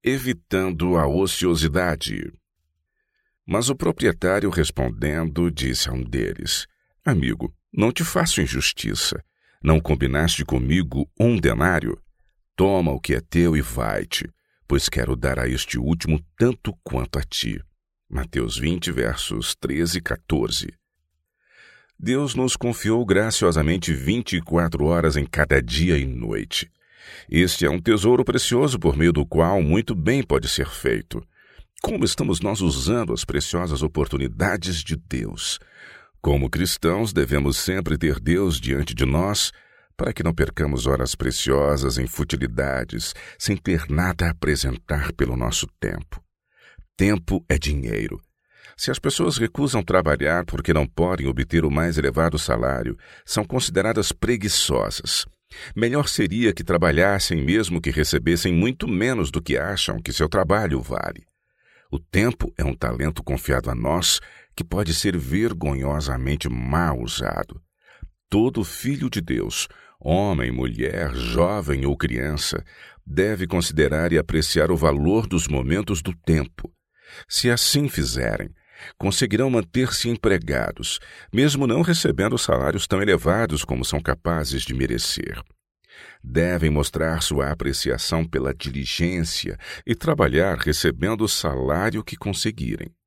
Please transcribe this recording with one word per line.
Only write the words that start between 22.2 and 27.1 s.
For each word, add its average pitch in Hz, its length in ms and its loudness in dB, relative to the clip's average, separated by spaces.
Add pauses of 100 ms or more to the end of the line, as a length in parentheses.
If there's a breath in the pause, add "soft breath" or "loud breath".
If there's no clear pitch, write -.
nos 127 220 0
confiou 117 500 0
graciosamente 87 880 2
vinte 90 420 0
e 82 60 -2
quatro 82 420 0
horas 80 320 4
em 73 80 0
cada 71 380 2
dia 76 340 2
e 69 80 0
noite. 55 640 -6 (560 loud breath)